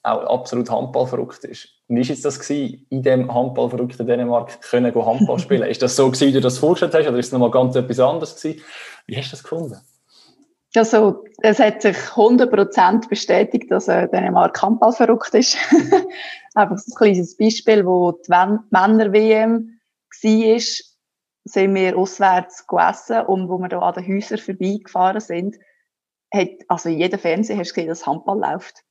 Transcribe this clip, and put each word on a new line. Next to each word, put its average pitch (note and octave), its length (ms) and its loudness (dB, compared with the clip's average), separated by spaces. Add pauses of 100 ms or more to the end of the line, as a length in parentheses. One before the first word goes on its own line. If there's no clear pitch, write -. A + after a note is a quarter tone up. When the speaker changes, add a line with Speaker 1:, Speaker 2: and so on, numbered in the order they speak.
Speaker 1:
auch A2 200 -4
absolut B2 480 -4
handballverrückt B2+ 720 -4
ist. - 240 -20 (200)
Wie A#2+ 100 -2
war A#2+ 40 0
jetzt C3 240 -6
das C#3 140 -4
gewesen, - 500 -8
in C3+ 140 -6
dem B2+ 280 0
handballverrückten B2 760 -4
Dänemark A#2+ 540 -2
können B2 300 0
go A#2 140 -2
Handball B2+ 320 0
spielen? - 260 -2
<laughs> G#2 60 -4
Ist A#2 120 -6
das B2 140 -2
so C3 120 4
gewesen, C3 220 2
wie - 20 2
du C3 100 0
das B2+ 160 0
vorgestellt E3 380 0
hast, D#3 120 4
oder B2 120 -2
ist B2 80 -6
es - 40 -10
nochmal B2 200 2
ganz B2+ 240 2
etwas B2+ 240 -2
anderes D3+ 360 0
gewesen? D#3 260 -10 (440)
Wie G2 120 -10
hast C3 100 -8
du - 40 -14
das - 120 -20
gefunden? D#3+ 340 -10 (960)
Speaker 2:
Also, A3 520 2 (140)
es G#3+ 200 4
hat G#3+ 220 2
sich - 340 -2
hundert B3 360 6
Prozent G3+ 580 2
bestätigt, - 600 0
dass, F#3 200 -2
äh, F3 180 0
Dänemark F3+ 540 0
handballverrückt A3+ 760 2
ist. B3 220 2 (520)
<laughs> - 460 -18
Einfach G#3 240 2
so - 140 -18
ein - 20 -20
kleines F3+ 420 2
Beispiel, G#3+ 480 2
wo F3+ 280 2
die - 160 -16
Wen-, F#3 300 2 (120)
Männer-W G#3+ 600 4
M A3+ 460 0 (440)
war, A3 360 4 (840)
sind G3 320 0
wir F#3 220 0
auswärts F#3 680 -2
gegessen F#3 560 -2
und F#3 280 -2
wo F#3 100 -4
wir F#3 80 -8
da F3+ 120 -6
an F3+ 140 -2
den F3+ 140 -12
Häusern G3+ 320 -4
vorbeigefahren F#3+ 840 -4
sind, F#3+ 360 -8 (760)
hat, F#3 160 0 (180)
also E3+ 220 -4
in D#3+ 100 -4
jedem F#3 200 -2
Fernseher G#3 380 -2
hast F3 140 -6
du - 40 -20
gesehen, E3 140 -4
dass E3 180 -8
Handball E3 320 -4
läuft. - 500 -8